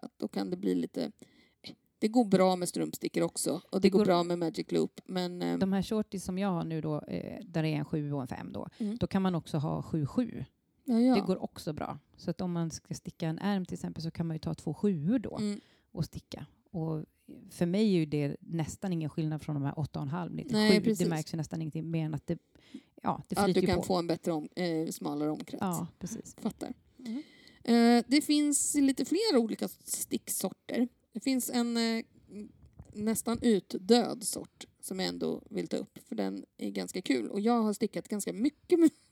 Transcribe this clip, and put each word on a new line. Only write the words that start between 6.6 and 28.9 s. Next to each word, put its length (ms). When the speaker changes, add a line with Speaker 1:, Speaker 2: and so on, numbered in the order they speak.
Speaker 2:
nu 180
då, 260
eh, 380
där 180
det 60
är 80
en 80
sju 280
och 80
en 60
fem 260
då, 140
Speaker 1:
Mm. 200
Speaker 2:
då 100
kan 140
man 140
också 220
ha 240
sju 240
sju. 400
Speaker 1:
Ja, 180
ja. 140
Speaker 2:
Det 60
går 220
också 300
bra. 260
Så 140
att 100
om 100
man 200
ska 220
sticka 340
en 120
ärm 260
till 80
exempel 300
så 80
kan 160
man 80
ju 40
ta 140
två 200
sjuor 460
då 180
Speaker 1:
Mm. 220
Speaker 2:
och 140
sticka. 400
Och 340
för 160
mig 160
är 40
ju 60
det 340
nästan 540
ingen 160
skillnad 320
från 140
de 80
här 160
åtta 200
och 40
en 60
halv 260
ner 80
till 100
Speaker 1:
Nej, 260
Speaker 2:
sju. 40
Speaker 1:
precis. 160
Speaker 2:
Det 100
märks 240
ju 40
nästan 240
ingenting 300
mer 140
än 80
att 140
det, 100
ja, 260
det 80
Speaker 1:
Att 80
Speaker 2:
flyter 160
Speaker 1:
du 60
Speaker 2:
ju 60
Speaker 1:
kan 60
Speaker 2:
på. 40
Speaker 1:
få 120
en 120
bättre 240
om-, 240
eh, 320
smalare 440
omkrets. 300
Speaker 2:
Ja, 260
precis. 420
Speaker 1:
Fattar. 320
Speaker 3:
Mm. 240
Speaker 1:
Eh, 440
det 140
finns 540
lite 300